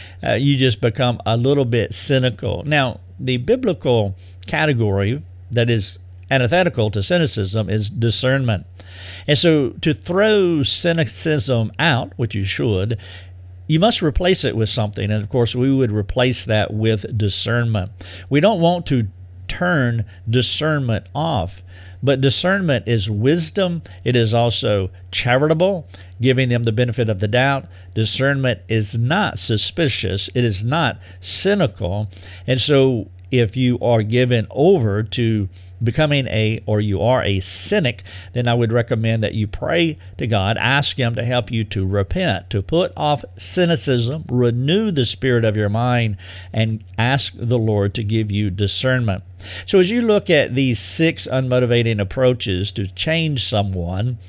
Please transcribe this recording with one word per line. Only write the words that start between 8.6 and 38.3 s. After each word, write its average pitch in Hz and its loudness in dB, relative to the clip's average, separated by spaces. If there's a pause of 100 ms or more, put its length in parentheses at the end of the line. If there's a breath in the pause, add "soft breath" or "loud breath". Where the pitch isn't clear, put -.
And 143 4
so 151 4 (120)
to 156 2
throw 185 2
cynicism 139 0
out, 143 0
which 120 -2
you 101 -2
should, 107 0 (680 loud breath)
you 156 2
must 214 4
replace 180 2
it 127 0
with 107 0
something. 104 -2
And 107 0
of 104 -8
course, 120 0
we 131 2
would 127 2
replace 117 0
that 107 0
with 110 -2
discernment. 110 0 (400 loud breath)
We 143 4
don't 190 4
want 175 2
to 120 0 (400)
turn 123 0 (240 loud breath)
discernment 127 0
off, 135 -4 (400 loud breath)
but 131 2
discernment 175 2
is 113 0
wisdom. 165 0 (200 loud breath)
It 123 2
is 113 2
also 113 0 (200 loud breath)
charitable, 156 2 (360 loud breath)
giving 127 4
them 120 0
the 117 0
benefit 117 0
of 95 -4
the 104 0
doubt. 131 0 (280 loud breath)
Discernment 131 0
is 113 -2
not 143 0
suspicious. 107 -2
It 123 2
is 107 0
not 139 -2 (220 loud breath)
cynical. 107 -2 (360 loud breath)
And 131 2
so 135 4 (220)
if 117 2
you 127 2
are 113 2
given 120 2
over 127 2
to 110 0 (320 loud breath)
becoming 143 2
a, 110 0
or 107 2
you 101 0
are 120 2
a 98 0
cynic, - -2 (300 loud breath)